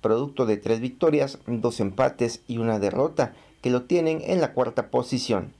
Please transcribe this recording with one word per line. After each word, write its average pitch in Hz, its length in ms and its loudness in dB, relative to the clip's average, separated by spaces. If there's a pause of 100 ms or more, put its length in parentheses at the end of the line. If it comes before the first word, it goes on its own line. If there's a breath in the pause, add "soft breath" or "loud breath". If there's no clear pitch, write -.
producto 127 440 0
de 107 120 2
tres 113 240 -2
victorias, 139 680 0
dos 117 320 -2
empates 117 680 0
y 117 120 -6
una 113 180 0
derrota, 123 560 0 (300 loud breath)
que 123 80 2
lo 123 140 0
tienen 160 380 0
en 185 160 0
la 151 140 0
cuarta 120 380 -2
posición. 120 680 -2